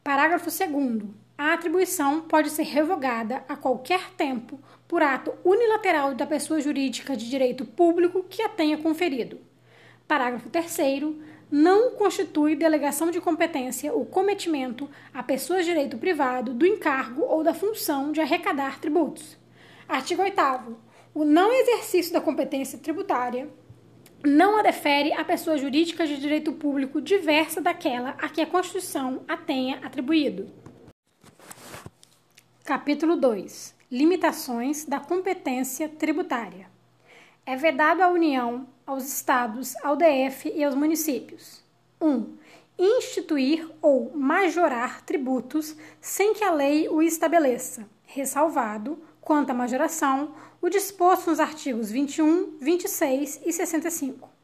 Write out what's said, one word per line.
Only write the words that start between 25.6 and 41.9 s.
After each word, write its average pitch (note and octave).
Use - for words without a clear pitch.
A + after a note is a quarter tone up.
de D4
direito D4+
público C#4
diversa D#4+
daquela C4+
a -
que -
a D#4
Constituição D#4+
a D#4
tenha C4
atribuído. B3+
Capítulo D4
dois. -
Limitações D4
da C#4
competência D#4+
tributária. D4
É C4
vedado D#4
à F4+
União, C4
aos C4+
estados, B3
ao D4
D E4
F C4+
e D4
aos C#4
municípios. D4+